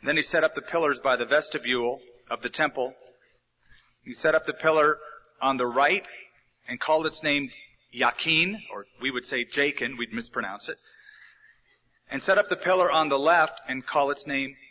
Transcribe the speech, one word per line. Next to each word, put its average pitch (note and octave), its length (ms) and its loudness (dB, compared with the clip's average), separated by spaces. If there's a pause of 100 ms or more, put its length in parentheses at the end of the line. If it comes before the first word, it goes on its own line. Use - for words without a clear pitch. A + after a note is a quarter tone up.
Then C#3+ 140 0
he D#3 40 0
set D#3 220 0
up D#3 100 2
the C#3+ 80 -6
pillars D3+ 380 0
by C3 160 2
the A#2+ 100 0
vestibule B2 760 0 (280)
of A#2+ 120 -6
the B2 80 -6
temple. C3+ 440 -2 (1080)
He A#2+ 100 -16
set D#3 220 0
up D#3 100 2
the - 80 -6
pillar D3+ 460 2 (420)
on C3+ 140 2
the B2+ 100 -2
right C#3 400 2 (640)
and B2 120 -12
called D#3+ 260 0
its - 180 -6
name C#3+ 280 0 (420)
Jakin, D#3+ 680 0 (100)
or G2+ 140 -10 (160)
we C3 100 -2
would B2 140 -4
say B2 200 -4
Jachin, C3+ 520 -2
we'd A#2 140 -6
mispronounce A2 560 -6
it, A#2 100 -10 (1300)
and C3+ 120 -6
set F#3+ 160 2
up G3+ 120 2
the F3+ 80 -2
pillar F3+ 340 2
on D#3 160 4
the C#3 120 2
left D#3 480 4
and C3 180 -8
call C#3+ 260 0
its - 160 -6
name C3+ 300 -6 (140)